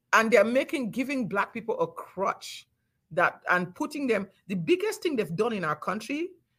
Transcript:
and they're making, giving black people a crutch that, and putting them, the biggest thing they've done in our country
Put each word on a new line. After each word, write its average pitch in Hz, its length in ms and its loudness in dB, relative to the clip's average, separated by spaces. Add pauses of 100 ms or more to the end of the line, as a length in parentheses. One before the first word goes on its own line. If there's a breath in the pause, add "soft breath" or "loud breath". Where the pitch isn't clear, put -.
(120)
and 220 180 6
they're 214 140 8
making, 254 480 0
giving 254 360 -2
black 196 240 -2
people - 260 -6
a 165 80 0
crutch - 800 -8 (460)
that, 165 380 2
and 180 240 2
putting 294 320 -6
them, 202 220 0 (200 soft breath)
the 214 80 -2
biggest 359 460 0
thing 320 140 -2
they've 175 200 -2
done 226 160 0
in 196 120 -4
our 151 120 -2
country 269 540 -6 (280)